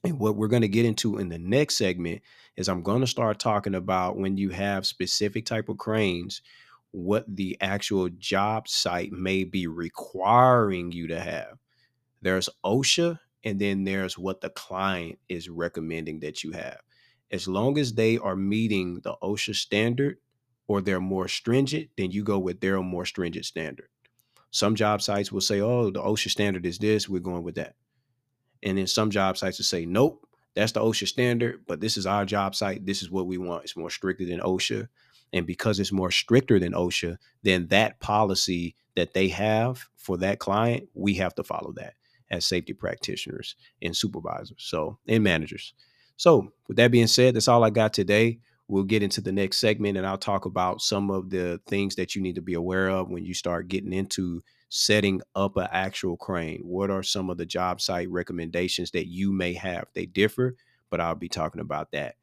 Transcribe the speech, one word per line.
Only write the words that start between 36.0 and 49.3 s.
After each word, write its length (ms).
stricter 480
than 140
osha, 440
then 240
that 320
policy 760
that 180
they 160
have 680
for 220
that 220
client, 560
we 180
have 220
to 80
follow 300
that 200
as 140
safety 280
practitioners 840
and 140
supervisors, 600
so, 400
and 160
managers. 500
So 340
with 100
that 140
being 160
said, 280
that's 120
all 160
I 60
got 240
today. 460
We'll 160
get 200
into 180
the 100